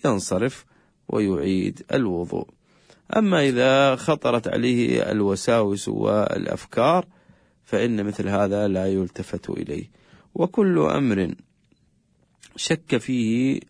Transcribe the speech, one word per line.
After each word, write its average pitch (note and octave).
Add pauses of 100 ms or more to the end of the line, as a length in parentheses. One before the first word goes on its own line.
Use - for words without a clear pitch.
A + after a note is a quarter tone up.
ينصرف G#2+ (440)
ويعيد F#2+ (100)
الوضوء. F2+ (680)
أما F3+
إذا C3
خطرت B2+
عليه A#2+
الوساوس G2+
والأفكار G#2+ (580)
فإن A2
مثل G2+
هذا G2+
لا F#2+
يلتفت F#2+
إليه، - (440)
وكل F#3
أمر B2+ (1200)
شك -
فيه B2